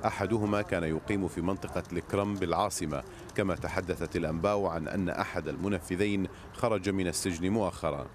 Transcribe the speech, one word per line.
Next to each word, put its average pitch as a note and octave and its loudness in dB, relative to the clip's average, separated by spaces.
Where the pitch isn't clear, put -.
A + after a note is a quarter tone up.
أحدهما G#2 2
كان F2+ 0
يقيم F2 0
في F2 -4
منطقة F#2 -2
الكرم G2+ 0
بالعاصمة، E2 0
كما F#2+ 2
تحدثت E2+ -2
الأنباء F2 2
عن E2 -2
أن F#2 0
أحد E2 -2
المنفذين F#2 0
خرج G2+ 2
من F#2+ 2
السجن F2 0
مؤخرًا. E2 0